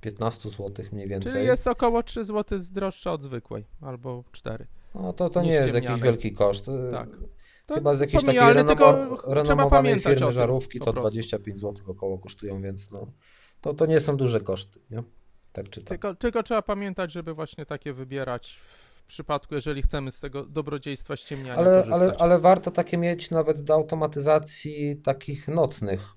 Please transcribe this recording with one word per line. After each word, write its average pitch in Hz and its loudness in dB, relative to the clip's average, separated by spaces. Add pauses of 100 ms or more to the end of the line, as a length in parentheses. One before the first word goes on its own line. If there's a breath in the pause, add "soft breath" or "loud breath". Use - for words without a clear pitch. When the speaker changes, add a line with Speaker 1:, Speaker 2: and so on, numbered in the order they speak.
Speaker 1:
piętnastu 110 -6
złotych 101 -12
mniej 98 -10
więcej. 98 -6
Speaker 2:
Czyli - 0
jest 254 2
około 233 0
trzy 226 -8
złote 208 -4
z-, 180 -12
droższa 190 -6
od 151 -6
zwykłej, 117 -10 (160)
albo 127 -12
cztery. - -12 (280)
Speaker 1:
No 92 -6
to, 175 -2
to 175 0
nie 170 0
Speaker 2:
Niż 165 2
Speaker 1:
jest 139 4
jakiś 120 0
Speaker 2:
ściemnianej. 120 -4
Speaker 1:
wielki 117 2
koszt. 101 0 (260)
Speaker 2:
Tak. 120 -8 (580 soft breath)
To 294 -6
Speaker 1:
Chyba 147 2
z 139 0
jakiejś 143 0 (100)
takiej - 2 (140)
Speaker 2:
pomijalny, 240 10
Speaker 1:
renomo-, 147 4
Speaker 2:
tylko 151 6
trzeba 135 -4
Speaker 1:
renomowanej 143 4
Speaker 2:
pamiętać 139 6 (100)
Speaker 1:
firmy 127 4
Speaker 2:
o - 4
tym, 123 0
Speaker 1:
żarówki 123 0
Speaker 2:
po - -8
Speaker 1:
to 117 2
Speaker 2:
prostu. 120 0
Speaker 1:
dwadzieścia 110 -4
pięć 101 -10
złotych 101 -10
około 95 -6
kosztują, 95 -12
więc 98 -10
no, 101 -14 (540 soft breath)
to, 147 -4
to 160 2
nie 156 4
są 147 -2
duże 120 2
koszty, 98 -8 (100)
nie? 110 -8 (500)
Tak 98 -12
czy - -16
tak. - -20
Speaker 2:
Tylko, 190 -6
tylko 233 -2
trzeba 220 -2
pamiętać, 190 -6
żeby 165 -10
właśnie 156 -12
takie 147 -10
wybierać 127 -8 (380 soft breath)
w - -20
przypadku, - -6
jeżeli 139 -6
chcemy 139 0
z - -16
tego 139 -10
dobrodziejstwa 147 -8
ściemniania 131 -10
Speaker 1:
Ale, 175 6 (120)
Speaker 2:
korzystać. 170 2
Speaker 1:
ale, 185 2
ale 170 6
warto 180 6
takie 175 -2
mieć 170 -2
nawet 156 0
do 151 2
automatyzacji 151 -2
takich 139 -6
nocnych. 120 -2 (160)